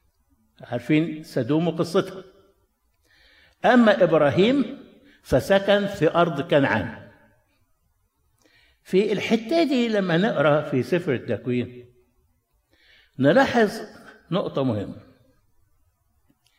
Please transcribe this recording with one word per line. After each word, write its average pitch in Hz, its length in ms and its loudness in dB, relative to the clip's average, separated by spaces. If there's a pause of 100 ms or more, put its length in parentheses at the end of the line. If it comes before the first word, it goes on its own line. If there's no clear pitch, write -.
(600)
عارفين 151 640 -2
سدوم 147 440 -2
وقصتها. 170 560 -4 (1400)
أما 220 380 4
إبراهيم 165 800 2 (380)
فسكن 196 680 0
في - 280 -2
أرض 165 260 0
كنعان. 127 680 -2 (1700)
في 208 280 0
الحتة 233 520 0
دي 254 260 0
لما 190 280 0
نقرأ 156 440 2
في 131 220 -2
سفر 170 300 -2
التكوين 123 720 -6 (1300)
نلاحظ 220 600 2 (500)
نقطة 160 320 -4
مهمة. 104 320 -4 (1600)